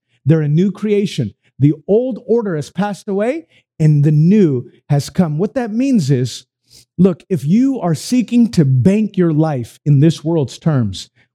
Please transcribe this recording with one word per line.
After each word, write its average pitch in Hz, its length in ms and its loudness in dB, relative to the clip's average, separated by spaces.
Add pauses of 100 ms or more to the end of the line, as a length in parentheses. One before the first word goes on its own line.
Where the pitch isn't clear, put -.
(260)
they're 156 160 2
a 147 60 -2
new 175 240 0
creation. 202 640 -4 (240)
The 147 160 2 (140)
old 226 400 -2
order 208 280 -2
has 147 160 -8
passed 202 360 -6
away 226 400 -4 (320)
and 151 240 4
the 156 80 2
new 156 600 2 (180)
has 143 220 -2
come." 151 260 -2
What 208 160 -4
that 240 180 -4
means 226 380 0
is, 127 380 -2 (500)
look, 180 320 2
if 156 160 -4
you 247 340 0
are 165 160 -2
seeking 240 560 0
to 165 140 2
bank 190 520 0
your 170 160 2
life 147 520 -2
in 143 140 4
this 156 240 2
world's 156 340 -4
terms, 120 540 -4 (240)